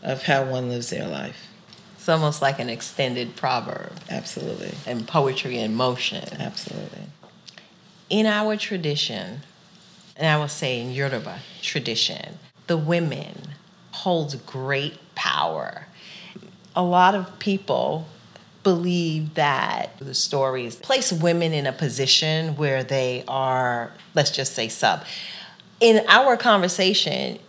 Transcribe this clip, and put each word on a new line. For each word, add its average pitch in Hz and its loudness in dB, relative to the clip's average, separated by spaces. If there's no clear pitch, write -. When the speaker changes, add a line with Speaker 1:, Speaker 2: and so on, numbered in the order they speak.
Speaker 1:
of 135 -4
how 135 4
one 127 -4
lives 123 -4
their - -6
life. - -10
Speaker 2:
It's - -6
almost 156 2
like 139 2
an 123 -6
extended 120 -4
proverb. - -2
Speaker 1:
Absolutely. - -6
Speaker 2:
And 113 -6
poetry 131 0
in 110 -2
motion. 123 -2
Speaker 1:
Absolutely. - -10
Speaker 2:
In 214 4
our 214 2
tradition, 147 -4
and 160 -2
I 151 4
will 147 -2
say 127 -2
in 123 -6
Yoruba 131 -4
tradition, - -4
the 170 2
women 156 -2
hold 147 -2
great 135 -4
power. 76 -2
A 180 2
lot 180 6
of 185 -6
people 160 0
believe 170 2
that - 0
the 135 -12
stories 127 -2
place - 0
women 165 2
in 143 0
a 131 0
position 151 0
where 139 0
they 127 -2
are, 127 0
let's 143 4
just - -2
say, 113 -2
sub. 90 2
In 220 8
our 240 8
conversation 185 2